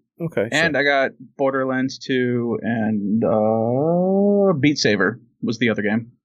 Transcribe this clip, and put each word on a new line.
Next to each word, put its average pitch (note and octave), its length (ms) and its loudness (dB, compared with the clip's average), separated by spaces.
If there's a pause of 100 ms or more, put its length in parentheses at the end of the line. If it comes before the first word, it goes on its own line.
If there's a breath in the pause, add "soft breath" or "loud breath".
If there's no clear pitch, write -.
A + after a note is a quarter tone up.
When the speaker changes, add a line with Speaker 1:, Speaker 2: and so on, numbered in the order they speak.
(180)
Speaker 1:
Okay, A#2+ 320 -4
so C3+ 60 -2
Speaker 2:
And D#3+ 180 0
I C#3+ 100 0
got C3+ 260 2 (260)
Borderlands C3 640 -2
two B2 640 -2
and, A2 600 -2
uh, E3 1400 2
Beat D3 200 2
Saber G#2 420 0 (220)
was A2 160 -4
the B2 100 0
other G#2 140 0
game. A2 300 -2 (120)